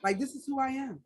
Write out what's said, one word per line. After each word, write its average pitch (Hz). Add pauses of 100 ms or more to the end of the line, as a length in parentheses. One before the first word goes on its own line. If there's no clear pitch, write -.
Like, 196
this 269
is 277
who 277
I 262
am. 262